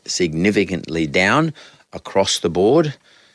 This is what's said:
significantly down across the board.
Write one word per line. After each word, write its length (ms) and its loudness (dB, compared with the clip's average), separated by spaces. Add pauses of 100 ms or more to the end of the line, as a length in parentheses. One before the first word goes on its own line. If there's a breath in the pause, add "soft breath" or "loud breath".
significantly 1000 -2
down 460 0 (400 loud breath)
across 480 -2
the 100 -2
board. 440 2 (400 soft breath)